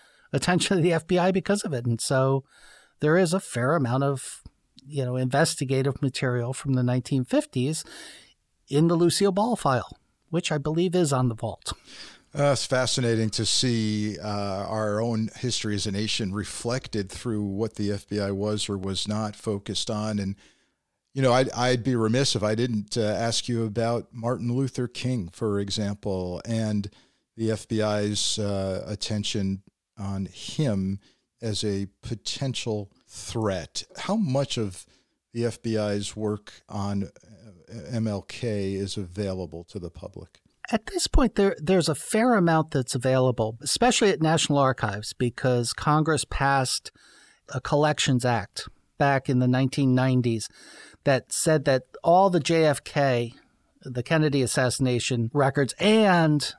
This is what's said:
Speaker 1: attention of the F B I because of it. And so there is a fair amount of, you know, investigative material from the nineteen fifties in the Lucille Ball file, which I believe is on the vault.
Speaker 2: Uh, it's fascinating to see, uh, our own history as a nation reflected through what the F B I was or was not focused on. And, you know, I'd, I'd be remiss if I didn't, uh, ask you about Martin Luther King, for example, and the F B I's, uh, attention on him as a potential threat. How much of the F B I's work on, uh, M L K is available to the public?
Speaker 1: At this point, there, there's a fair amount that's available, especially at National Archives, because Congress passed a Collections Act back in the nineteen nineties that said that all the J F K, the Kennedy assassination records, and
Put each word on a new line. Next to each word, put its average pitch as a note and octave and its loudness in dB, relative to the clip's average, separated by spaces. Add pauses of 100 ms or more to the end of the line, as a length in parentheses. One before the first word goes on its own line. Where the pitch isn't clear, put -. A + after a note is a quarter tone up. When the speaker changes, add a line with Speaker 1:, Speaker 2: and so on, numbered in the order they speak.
(320)
Speaker 1:
attention F3+ 2
of E3 2
the F3 4
F D#3+ 0
B F3+ 2
I F3+ 2
because G3 0
of E3 -6
it. B2 -4
And A#2 0
so C3+ 2 (560)
there D3+ 4
is F3+ 4
a F#3+ 2
fair B2+ -2
amount C3 0
of, - -4 (440)
you C#3 -4
know, B2 -2
investigative C3+ 0
material B2 -2
from C3+ -2
the B2+ 2
nineteen B2+ 0
fifties D#3 -2 (880)
in D3+ 4
the E3+ 4
Lucille F3 4
Ball G#3+ 0
file, B2+ -2 (340)
which F3 -2
I D3+ 0
believe E3 0
is E3+ 2
on B2+ 4
the A#2 -2
vault. - -8 (640)
Speaker 2:
Uh, C#3+ 4
it's B2 -2
fascinating A#2+ 2
to A2 -2
see, G#2+ 0
uh, G2+ -6
our G#2+ -2
own A2+ -2
history A2+ -4
as G2 -2
a G2+ -4
nation G#2 -4
reflected G#2 -6
through G#2+ -4
what G2+ -4
the G2+ -2
F G2+ -8
B G#2 -4
I G2+ -2
was G#2 -2
or G2+ -4
was F#2+ -4
not G#2+ -4
focused G2+ -6
on. G#2+ -4
And, G2 -4 (800)
you C3+ -4
know, C3 6
I'd, C3 4
I'd B2 2
be C3 2
remiss A#2 2
if - -2
I G#2+ 2
didn't, A2+ -2
uh, A#2 0
ask A2 -2
you A2+ 0
about A2+ -2
Martin A#2+ -4
Luther B2+ -2
King, B2 -4
for G2+ -2
example, G2 -4
and G#2+ -2 (480)
the A2 -2
F G#2+ -4
B A2 0
I's, G#2 0
uh, F#2+ -2
attention G2+ -4 (360)
on G2 -6
him G2 -4 (420)
as G#2+ -4
a G2 -2 (120)
potential A2 -6 (160)
threat. - -4 (140)
How G3+ -2
much C#3 0
of G2+ -6 (480)
the A#2 -2
F A2+ -4
B A2 -2
I's G#2 -2
work G#2+ -6
on, G2+ -4
uh, F#2 -8 (800)
M A2+ -2
L G2+ -4
K G2+ -4
is G2 -4
available F#2 -6
to - -12
the F2 -10
public? F2 -16 (320)
Speaker 1:
At A3 -2
this - -4
point, - 4
there, G3 2
there's E3 2
a D3+ 2
fair A3+ 2
amount E3 2
that's C3 -2
available, B2+ 2
especially A#3+ 2
at D#3 0
National D#3 2
Archives, A2 0
because B2 0
Congress D3+ 2
passed - 0 (560)
a B2+ -6
Collections D3 2
Act A#2 -2 (280)
back C#3 2
in B2+ 4
the B2+ 4
nineteen C3 2
nineties B2 2 (560)
that C3 0
said D#3 2
that C3 2 (220)
all F#3 6
the F3 4
J D#3+ 4
F D3 2
K, B2 0 (480)
the B2+ -6
Kennedy D3+ 2
assassination B2 0
records, C#3 2
and F3+ 4